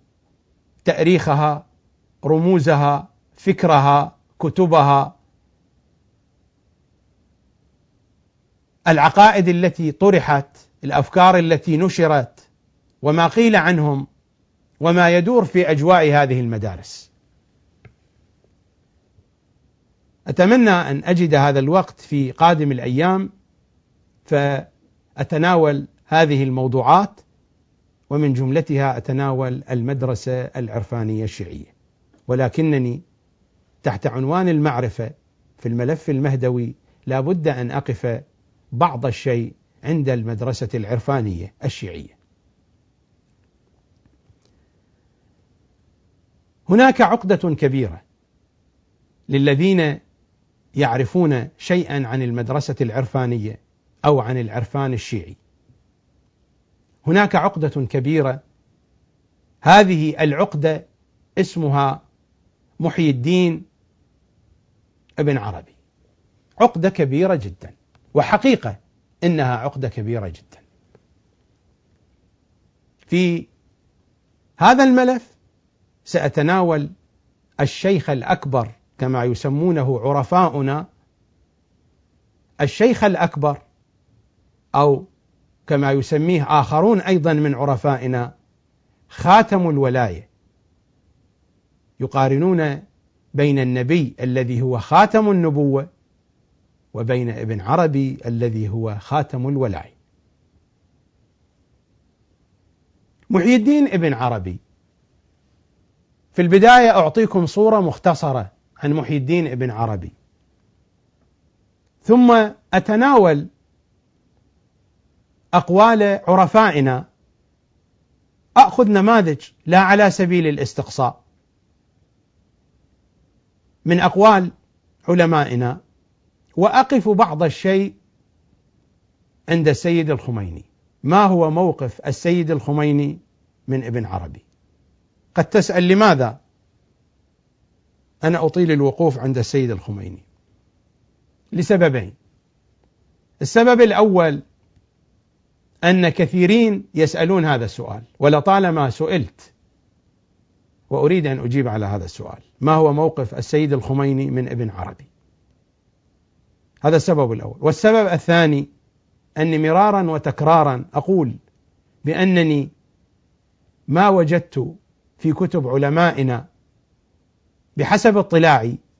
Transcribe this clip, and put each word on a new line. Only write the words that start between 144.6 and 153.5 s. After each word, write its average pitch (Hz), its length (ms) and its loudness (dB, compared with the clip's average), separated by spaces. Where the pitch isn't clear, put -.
أن 180 240 4
كثيرين 196 760 2
يسألون 160 500 0
هذا 135 200 -2
السؤال، 110 380 -12
ولطالما 156 720 2
سئلت 156 640 -6
وأريد 147 360 0
أن 135 120 -4
أجيب 120 300 -4
على 107 180 -4
هذا 98 180 -6
السؤال، 87 380 -16
ما 147 120 2
هو 156 200 4
موقف 151 420 -4
السيد 151 380 -2